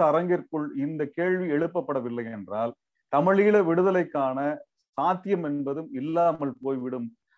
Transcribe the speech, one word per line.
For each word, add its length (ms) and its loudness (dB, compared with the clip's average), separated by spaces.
அரங்கிற்குள் 720 0
இந்த 260 -4
கேள்வி 360 0
எழுப்பப்படவில்லை 840 -2
என்றால், 400 -4
தமிழீழ 500 6
விடுதலைக்கான 760 2
சாத்தியம் 460 0
என்பதும் 500 -4
இல்லாமல் 640 0
போய்விடும். 480 -4